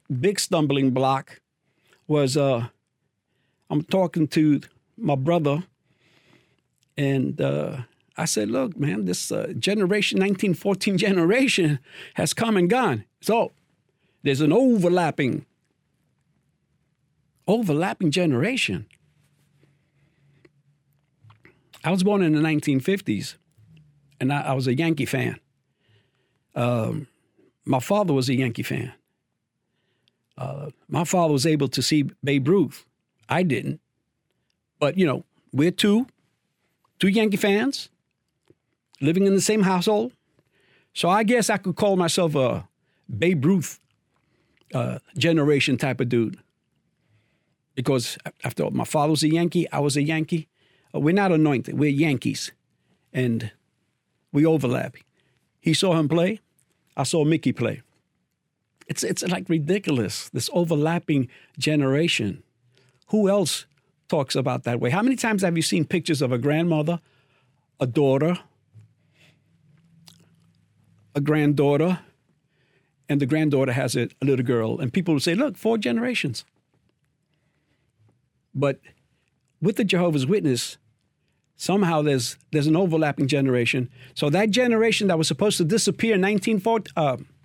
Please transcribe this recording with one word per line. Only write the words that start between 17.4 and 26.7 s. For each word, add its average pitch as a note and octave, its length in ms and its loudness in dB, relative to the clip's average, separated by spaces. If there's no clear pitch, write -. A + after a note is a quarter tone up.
overlapping F#3+ 640 0
generation. F3 760 0
I D#3+ 80 -2
was F#3 120 0
born G3+ 200 2
in D#3 120 2
the D3+ 80 2
nineteen D3+ 380 0
fifties, B2+ 580 -4
and C3 100 0
I, C#3+ 120 -2
I - 100 -2
was C3 140 -2
a B2+ 80 2
Yankee D#3+ 320 -2
fan. A#2+ 340 -4
Um, A#2+ 540 -2